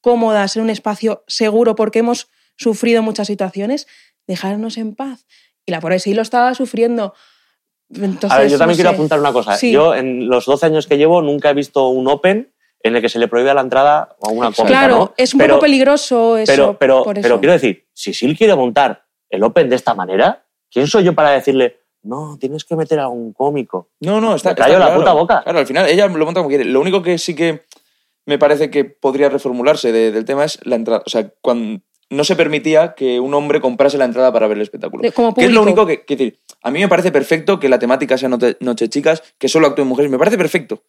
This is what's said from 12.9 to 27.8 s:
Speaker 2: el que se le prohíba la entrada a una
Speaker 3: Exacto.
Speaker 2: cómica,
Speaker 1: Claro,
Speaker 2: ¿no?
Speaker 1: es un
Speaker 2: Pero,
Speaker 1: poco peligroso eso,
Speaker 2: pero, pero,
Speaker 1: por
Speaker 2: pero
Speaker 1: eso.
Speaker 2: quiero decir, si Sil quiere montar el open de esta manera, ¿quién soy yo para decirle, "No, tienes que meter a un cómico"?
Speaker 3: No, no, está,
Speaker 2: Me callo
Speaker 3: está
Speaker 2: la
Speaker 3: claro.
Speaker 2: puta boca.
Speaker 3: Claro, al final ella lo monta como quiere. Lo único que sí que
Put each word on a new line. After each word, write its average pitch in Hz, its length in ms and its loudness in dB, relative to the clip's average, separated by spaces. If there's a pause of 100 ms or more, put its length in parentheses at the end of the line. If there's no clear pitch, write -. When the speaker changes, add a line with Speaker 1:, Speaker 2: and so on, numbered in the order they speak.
Speaker 2:
el 113 60 0
que 117 60 0
se 120 100 -4
le 117 100 0
prohíba 123 260 2
la 139 80 2
entrada 135 600 0
a 208 60 -2
una 226 200 -2
Speaker 3:
Exacto. 220 140 -2
Speaker 2:
cómica, 220 160 2
Speaker 1:
Claro, 262 180 4
Speaker 2:
¿no? 196 200 0
Speaker 1:
es 254 180 -2
un 277 40 4
Speaker 2:
Pero, 285 160 4
Speaker 1:
poco 285 80 4
peligroso 262 760 2
eso, 214 140 0
Speaker 2:
pero, 139 260 2
pero, 131 260 4
Speaker 1:
por 104 120 -4
Speaker 2:
pero 101 180 -4
Speaker 1:
eso. 107 60 0
Speaker 2:
quiero 147 120 4
decir, 131 400 0
si - 220 -10
Sil 135 240 -2
quiere 214 160 4
montar 127 500 0 (240)
el 98 140 -4
open 131 260 2
de 123 80 2
esta 120 180 -2
manera, 98 500 -2 (260)
¿quién 131 160 0
soy 202 180 2
yo 175 100 4
para 151 180 2
decirle, 131 460 0 (240)
"No, 143 380 -12
tienes 143 240 -8
que 170 120 -6
meter 156 240 -2
a 135 80 -4
un 117 240 -10
cómico"? 131 560 -4 (120)
Speaker 3:
No, 196 200 -2
no, 220 160 0
está, 185 140 -2
Speaker 2:
Me 180 60 -4
callo 147 180 4
Speaker 3:
está 190 40 6
Speaker 2:
la 180 80 6
Speaker 3:
claro. 165 140 2
Speaker 2:
puta 180 140 4
boca. 175 280 2
Speaker 3:
Claro, - 160 -2
al 139 80 0
final 160 220 0
ella 185 180 4
lo 160 180 -2
monta 175 160 -4
como 156 80 -4
quiere. 139 160 0
Lo 127 160 0
único 185 220 0
que 175 160 -2
sí 170 160 -6
que 160 300 -4 (600)